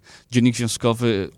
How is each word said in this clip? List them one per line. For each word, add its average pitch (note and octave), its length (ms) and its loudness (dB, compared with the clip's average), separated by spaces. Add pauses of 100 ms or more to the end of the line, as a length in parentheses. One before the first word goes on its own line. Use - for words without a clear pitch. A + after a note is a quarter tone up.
(320)
Dziennik A#2+ 260 2
Związkowy A2+ 800 -2